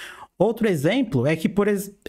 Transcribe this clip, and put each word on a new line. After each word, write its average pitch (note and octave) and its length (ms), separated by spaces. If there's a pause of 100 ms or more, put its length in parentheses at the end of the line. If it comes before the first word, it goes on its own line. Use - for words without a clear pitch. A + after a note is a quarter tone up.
(380)
Outro A3+ 300
exemplo E3 580
é D#3+ 120
que, E3 100
por G3+ 220
ex-, G3+ 220 (180)